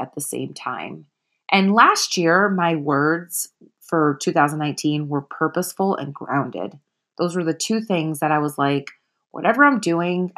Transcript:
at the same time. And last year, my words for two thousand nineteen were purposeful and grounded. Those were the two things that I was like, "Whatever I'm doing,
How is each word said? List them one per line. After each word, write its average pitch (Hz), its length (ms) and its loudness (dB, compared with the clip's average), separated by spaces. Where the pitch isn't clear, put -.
at 131 160 -10
the 147 40 -8
same 131 320 -8
time. 127 540 -10
And 196 220 4
last 320 420 4
year, 180 320 4
my 175 260 2
words 151 720 -2
for 151 400 0
two 180 120 -2
thousand 151 260 2
nineteen 151 500 -2
were 143 140 -2
purposeful 180 720 -2
and 143 180 -8
grounded. 123 640 -6
Those 175 180 -2
were 175 80 -2
the 160 100 0
two 220 260 -2
things 160 380 -2
that 156 140 0
I 151 80 2
was 147 180 -4
like, 139 320 0
"Whatever 233 340 2
I'm 277 140 4
doing, 180 600 0